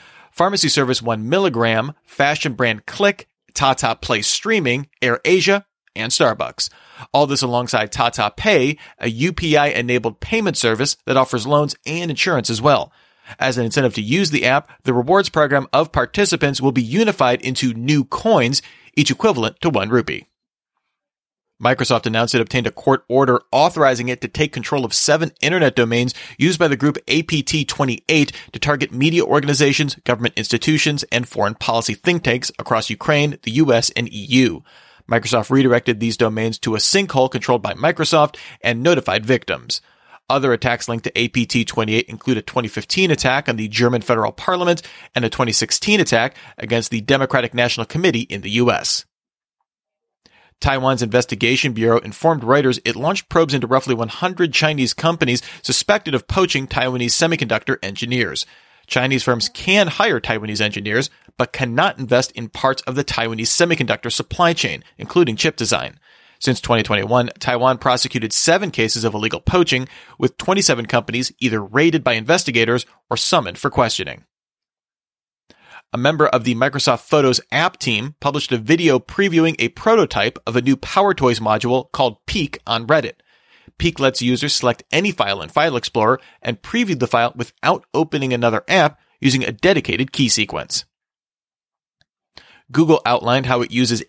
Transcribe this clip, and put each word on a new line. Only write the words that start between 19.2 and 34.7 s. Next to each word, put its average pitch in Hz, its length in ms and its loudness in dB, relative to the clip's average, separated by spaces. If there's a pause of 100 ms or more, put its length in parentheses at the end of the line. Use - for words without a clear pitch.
to 170 80 0
one 104 200 -2
rupee. 113 360 -2 (1400)
Microsoft 123 440 2
announced 113 300 0
it 117 60 4
obtained 113 260 -2
a 107 40 -6
court - 360 0
order 127 340 4 (100)
authorizing 135 580 2
it 123 120 -6
to 123 60 -6
take 147 240 -2
control 123 320 -4
of 110 100 -4
seven 156 380 0 (100)
internet 156 340 2
domains 120 380 0 (240)
used 160 220 2
by 170 80 4
the 139 100 2
group 147 200 0 (100)
A 156 160 0
P 156 180 -4
T 147 240 -2
twenty-eight 143 640 0 (200)
to - 80 -12
target 147 320 -2
media 156 320 2
organizations, 143 720 0 (100)
government 120 320 -2
institutions, 143 760 0
and 120 160 -2
foreign 104 280 -2
policy 113 380 -2
think 175 300 -2
tanks 123 360 -2
across 113 300 -2
Ukraine, 147 540 0
the 113 80 -6
U 139 220 4
S, 113 180 2
and 120 220 -4
E 104 40 -10
U. 104 460 0 (460)